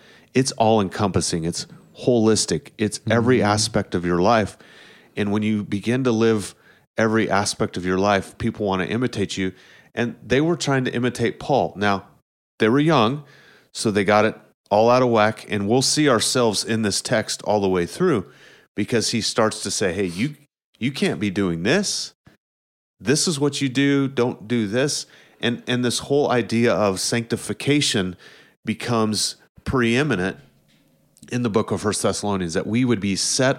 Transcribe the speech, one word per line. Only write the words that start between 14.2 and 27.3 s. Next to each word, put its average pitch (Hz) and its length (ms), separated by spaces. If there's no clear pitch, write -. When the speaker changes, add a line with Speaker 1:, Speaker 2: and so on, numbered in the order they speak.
Speaker 1:
it 107 100
all 110 200
out 127 140
of 127 60
whack. 107 400
And 101 200
we'll 127 120
see 147 280
ourselves 117 560
in 110 160
this 101 200
text - 420
all 104 180
the 98 80
way 90 160
through, 156 440
because 107 360
he 113 100
starts - 420
to 98 80
say, 92 220
"Hey, 98 120
you, 101 300
you 127 120
can't 139 280
be 101 100
doing 90 340
this. 175 500
This 131 280
is 151 120
what 143 220
you 135 80
do. 139 380
Don't 123 400
do 113 200
this." 127 380
And, 117 260
and 123 160
this 123 160
whole 139 320
idea 117 420
of 95 260
sanctification 113 1160